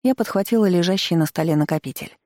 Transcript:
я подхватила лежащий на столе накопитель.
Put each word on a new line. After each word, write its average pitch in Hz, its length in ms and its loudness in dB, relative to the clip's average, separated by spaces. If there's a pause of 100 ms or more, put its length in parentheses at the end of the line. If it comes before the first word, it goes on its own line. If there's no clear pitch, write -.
я 262 140 0
подхватила 202 520 0
лежащий 180 460 0
на 165 120 2
столе 160 280 -2
накопитель. 151 720 -4